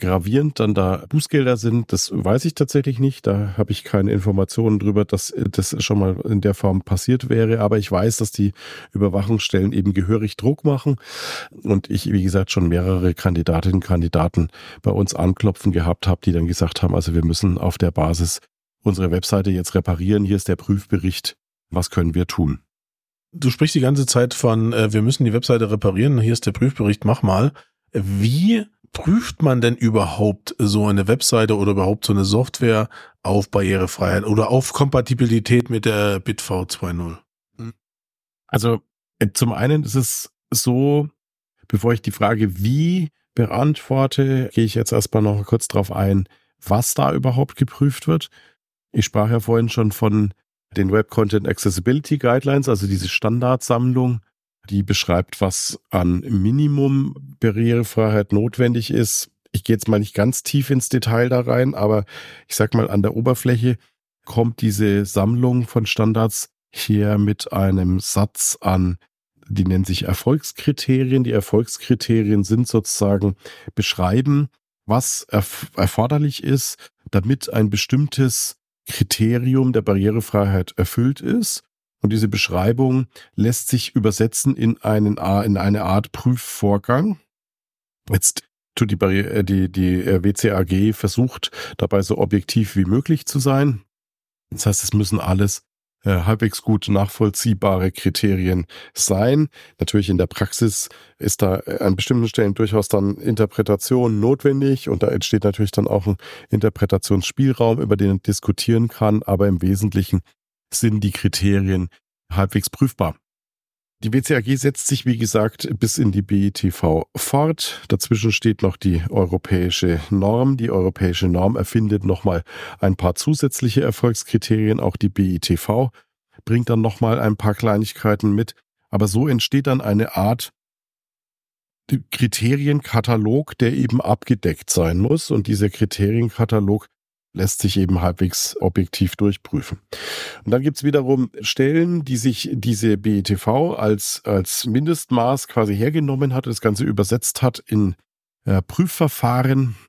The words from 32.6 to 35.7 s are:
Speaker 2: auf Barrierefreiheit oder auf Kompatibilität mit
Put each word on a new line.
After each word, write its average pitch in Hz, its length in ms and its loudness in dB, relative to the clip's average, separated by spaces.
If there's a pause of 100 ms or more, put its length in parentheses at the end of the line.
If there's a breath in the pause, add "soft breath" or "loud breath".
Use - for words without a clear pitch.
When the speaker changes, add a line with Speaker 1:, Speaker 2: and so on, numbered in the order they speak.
Speaker 2:
auf 101 280 0
Barrierefreiheit 92 720 0
oder 107 240 0
auf 131 240 0
Kompatibilität 120 960 0
mit 110 160 -4